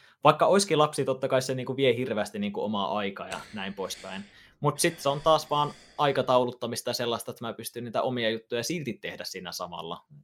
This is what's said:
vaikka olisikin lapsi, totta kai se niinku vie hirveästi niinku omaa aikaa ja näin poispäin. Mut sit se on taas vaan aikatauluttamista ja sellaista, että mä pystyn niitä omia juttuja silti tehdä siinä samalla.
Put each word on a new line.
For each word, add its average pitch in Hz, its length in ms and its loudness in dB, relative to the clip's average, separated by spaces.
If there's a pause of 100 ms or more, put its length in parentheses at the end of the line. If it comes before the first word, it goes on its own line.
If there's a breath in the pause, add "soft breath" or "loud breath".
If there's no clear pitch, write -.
(240 loud breath)
vaikka 151 220 6
olisikin 180 320 4
lapsi, 147 280 2
totta 135 220 0
kai 131 140 2
se 131 140 -2
niinku 127 220 -6
vie 131 200 6
hirveästi 107 420 -4
niinku 101 240 -4
omaa 101 340 -2
aikaa 98 300 -6
ja 92 120 -6 (140)
näin 98 200 -8
poispäin. 95 500 -8 (360 loud breath)
Mut 147 200 0
sit 165 200 0
se 139 100 0
on 147 120 0
taas 156 280 4
vaan 147 220 2 (260)
aikatauluttamista 127 920 2
ja 120 40 -2
sellaista, 120 380 -4
että 117 140 -10
mä 113 80 -6
pystyn 117 300 -10
niitä 117 180 -2
omia 123 280 0
juttuja 113 340 -2
silti 143 300 -4
tehdä 82 300 -10
siinä 90 280 -10
samalla. 85 540 -8 (180)